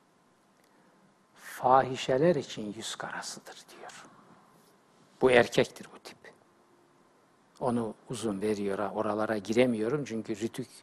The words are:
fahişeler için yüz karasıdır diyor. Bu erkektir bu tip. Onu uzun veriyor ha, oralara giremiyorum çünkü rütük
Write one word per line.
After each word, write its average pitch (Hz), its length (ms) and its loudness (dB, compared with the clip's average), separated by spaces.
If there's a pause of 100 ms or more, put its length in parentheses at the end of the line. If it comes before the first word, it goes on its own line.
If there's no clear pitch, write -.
(1300)
fahişeler 131 1000 2
için 110 420 -6
yüz 110 200 -10
karasıdır - 680 -12 (120)
diyor. - 280 -18 (1160)
Bu 131 100 6
erkektir 120 640 4
bu - 40 -18
tip. - 180 -18 (1400)
Onu 117 340 0 (160)
uzun 107 300 -4
veriyor 101 380 0
ha, 98 160 -2
oralara 107 440 0
giremiyorum 117 680 0
çünkü 110 360 -6
rütük 113 280 -6 (140)